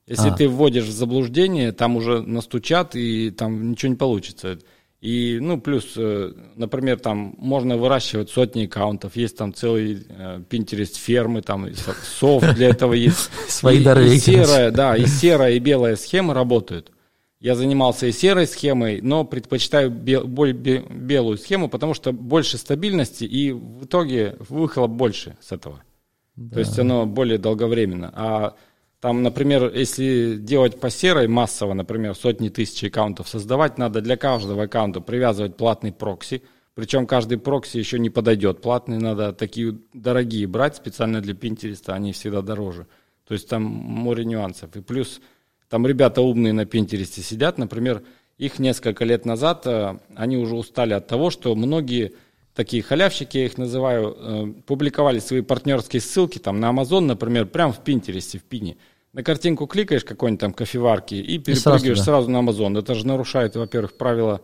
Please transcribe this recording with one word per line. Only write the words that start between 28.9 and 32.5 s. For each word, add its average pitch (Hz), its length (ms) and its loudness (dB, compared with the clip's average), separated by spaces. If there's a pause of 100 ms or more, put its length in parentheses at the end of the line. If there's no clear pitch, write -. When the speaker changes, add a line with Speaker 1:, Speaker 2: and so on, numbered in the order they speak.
Speaker 1:
там, 123 220 0
например, 127 500 2
если 123 640 0
делать 120 440 2
по 127 100 -4
серой 156 380 2
массово, 113 460 0
например, 101 420 -6
сотни 113 320 -2
тысяч - 340 -6